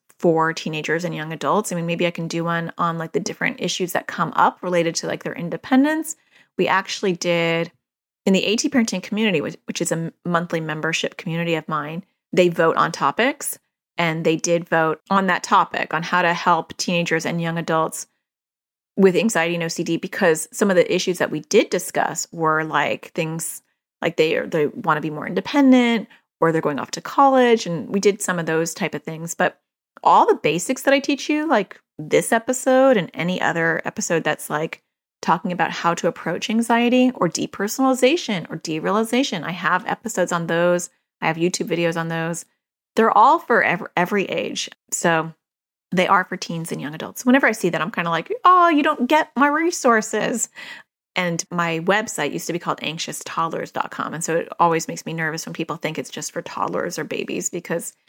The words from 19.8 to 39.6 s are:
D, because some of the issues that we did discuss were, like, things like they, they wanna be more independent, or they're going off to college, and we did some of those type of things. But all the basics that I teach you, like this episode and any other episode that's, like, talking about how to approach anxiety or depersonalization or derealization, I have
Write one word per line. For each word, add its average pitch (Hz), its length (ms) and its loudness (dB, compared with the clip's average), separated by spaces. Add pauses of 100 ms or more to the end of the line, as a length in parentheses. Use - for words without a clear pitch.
D, 170 120 0
because 165 560 0
some 208 180 0
of 185 60 2
the - 180 4
issues 180 260 0
that - 120 0
we 156 100 -4
did - 280 2
discuss - 640 -4
were, 160 320 0
like, 147 480 -2
things 160 480 -6 (400)
like 165 160 -2
they, 160 220 2
they 151 280 0
wanna 151 320 -2
be 156 100 -4
more 151 180 -8
independent, 240 840 4 (320)
or 165 100 4
they're 160 100 0
going 151 180 -2
off - 120 -8
to - 100 -10
college, 254 640 4
and 165 240 -6
we 196 120 0
did 202 200 2
some 180 160 -2
of 165 80 -4
those 165 280 -2
type 156 200 -4
of 151 100 -10
things. 160 300 -10
But - 280 -2 (400)
all 202 240 6
the 381 100 4
basics 180 480 -2
that 269 100 4
I 277 60 4
teach 277 300 -4
you, 302 160 0
like 233 360 0 (160)
this 151 340 0
episode 254 640 4
and 175 180 0
any 175 280 -2
other 165 420 0
episode 170 400 -2
that's, - 260 -4
like, 160 320 -4 (400)
talking 180 300 0
about 175 200 -2
how 170 220 0
to 175 140 -2
approach 170 420 -4
anxiety 240 640 4
or - 120 0
depersonalization 247 1200 0
or - 60 -10
derealization, 190 880 -2
I 165 80 -4
have 180 340 -2